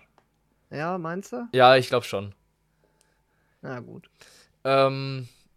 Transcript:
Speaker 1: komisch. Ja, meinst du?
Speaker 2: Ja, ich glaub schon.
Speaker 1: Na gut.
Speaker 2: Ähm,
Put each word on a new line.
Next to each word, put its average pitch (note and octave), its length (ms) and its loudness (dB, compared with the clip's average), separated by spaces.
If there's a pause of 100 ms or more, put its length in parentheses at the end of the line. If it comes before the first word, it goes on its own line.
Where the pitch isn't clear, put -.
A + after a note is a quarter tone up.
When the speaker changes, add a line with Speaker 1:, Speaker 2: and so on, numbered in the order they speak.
(680)
Speaker 1:
komisch. C#3+ 100 -12
Ja, F3 200 -6
meinst E3+ 340 -10
du? A#3+ 180 -12
Speaker 2:
Ja, C3 260 8
ich B2+ 120 0
glaub B2 140 -2
schon. G2+ 300 -8 (1300)
Speaker 1:
Na B2+ 180 -12
gut. A#2 300 -20 (540)
Speaker 2:
Ähm, C3+ 640 -2 (300)